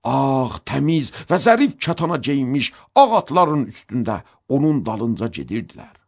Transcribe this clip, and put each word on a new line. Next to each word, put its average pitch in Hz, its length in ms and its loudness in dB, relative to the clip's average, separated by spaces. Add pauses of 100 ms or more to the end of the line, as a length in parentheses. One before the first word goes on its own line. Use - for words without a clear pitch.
ağ, 131 640 0
təmiz 143 420 0 (180)
və - 120 2
zərif 233 400 4
kətana 165 400 -2
geyinmiş 135 500 -2 (240)
ağ 247 220 6
atların 151 480 2
üstündə 113 560 -6 (260)
onun 143 380 0
dalınca 113 420 -2
gedirdilər. - 680 -10 (120)